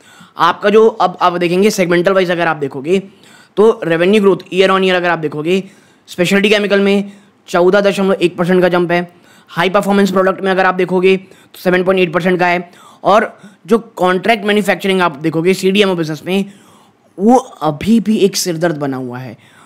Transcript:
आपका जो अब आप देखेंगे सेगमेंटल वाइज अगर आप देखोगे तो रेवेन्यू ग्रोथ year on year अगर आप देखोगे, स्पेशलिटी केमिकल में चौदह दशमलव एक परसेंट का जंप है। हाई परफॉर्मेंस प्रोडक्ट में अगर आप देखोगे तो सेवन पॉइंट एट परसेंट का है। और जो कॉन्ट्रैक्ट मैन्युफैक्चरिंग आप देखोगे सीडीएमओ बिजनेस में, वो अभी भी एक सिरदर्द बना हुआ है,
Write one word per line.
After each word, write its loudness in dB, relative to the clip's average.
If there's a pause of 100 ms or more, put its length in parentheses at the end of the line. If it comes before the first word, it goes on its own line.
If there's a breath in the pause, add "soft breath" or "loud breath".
(360 loud breath)
आपका 0
जो 6
अब 0
आप 2
देखेंगे 0
सेगमेंटल 0
वाइज 0
अगर -2
आप -2
देखोगे -4 (580 loud breath)
तो 4
रेवेन्यू 2
ग्रोथ 2
year 0
on 2
year 0
अगर -2
आप -2
देखोगे, -4 (460 loud breath)
स्पेशलिटी 0
केमिकल 2
में 0 (360 loud breath)
चौदह 2
दशमलव 0
एक -2
परसेंट 0
का 4
जंप 0
है। -4 (340 soft breath)
हाई -2
परफॉर्मेंस 2
प्रोडक्ट 0
में -2
अगर 2
आप 0
देखोगे 0
तो -14
सेवन 0
पॉइंट 2
एट 0
परसेंट 0
का 2
है। -2 (340 loud breath)
और 2 (260 loud breath)
जो 2
कॉन्ट्रैक्ट -2
मैन्युफैक्चरिंग 0
आप -2
देखोगे -2
सीडीएमओ 0
बिजनेस -6
में, -2 (760 loud breath)
वो 4
अभी -2
भी -2
एक 0
सिरदर्द -4
बना -6
हुआ -10
है, -14 (300 soft breath)